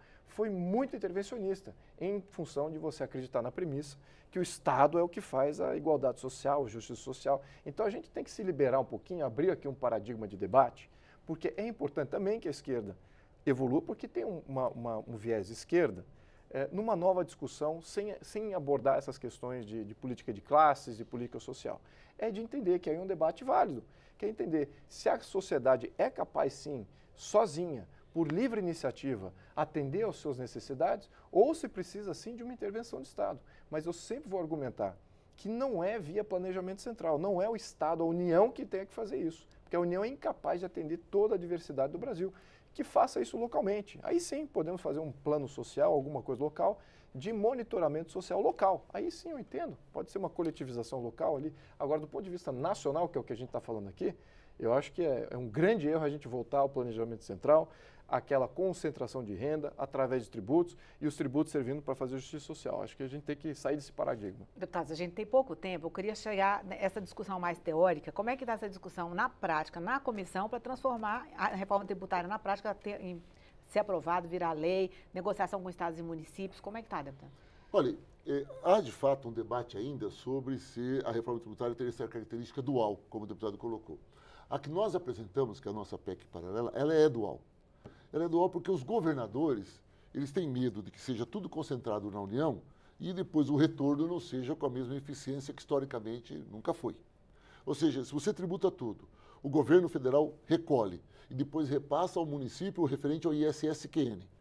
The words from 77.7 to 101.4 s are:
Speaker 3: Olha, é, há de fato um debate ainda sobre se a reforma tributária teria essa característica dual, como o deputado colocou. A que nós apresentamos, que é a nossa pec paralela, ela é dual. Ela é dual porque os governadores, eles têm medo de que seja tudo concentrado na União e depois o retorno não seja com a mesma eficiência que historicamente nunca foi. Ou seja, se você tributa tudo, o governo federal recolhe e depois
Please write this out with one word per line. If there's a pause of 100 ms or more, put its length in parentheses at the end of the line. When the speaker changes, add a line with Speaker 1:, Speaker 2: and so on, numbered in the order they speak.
Speaker 3:
Olha, (300)
é, (160)
há
de
fato
um
debate
ainda
sobre
se
a
reforma
tributária
teria
essa
característica
dual, (100)
como
o
deputado
colocou. (520)
A
que
nós
apresentamos,
que
é
a
nossa
pec
paralela,
ela
é
dual. (760)
Ela
é
dual
porque
os
governadores, (320)
eles
têm
medo
de
que
seja
tudo
concentrado
na
União (380)
e
depois
o
retorno
não
seja
com
a
mesma
eficiência
que
historicamente (180)
nunca
foi. (720)
Ou
seja,
se
você
tributa
tudo, (340)
o
governo
federal (120)
recolhe (280)
e
depois